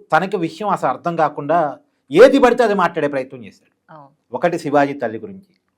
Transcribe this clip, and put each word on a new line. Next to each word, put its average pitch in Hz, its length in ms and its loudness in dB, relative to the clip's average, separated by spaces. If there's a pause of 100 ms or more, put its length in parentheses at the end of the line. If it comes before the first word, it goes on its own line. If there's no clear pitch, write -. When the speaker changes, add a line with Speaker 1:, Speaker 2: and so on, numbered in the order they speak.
(180)
Speaker 1:
తనకి 190 200 -4
విషయం 170 320 -6
అసలు 165 200 -2
అర్థం 170 260 -6
కాకుండా 147 600 -2 (340)
ఏది 247 280 6
పడితే 240 240 4
అది 208 100 0
మాట్లాడే 175 340 -2
ప్రయత్నం 131 380 -8
చేశాడు. - 480 -20
Speaker 2:
అవును. - 420 -18
Speaker 1:
ఒకటి 170 240 -2
శివాజీ 143 340 0
తల్లి 113 260 -6
గురించి, 98 360 -18 (220)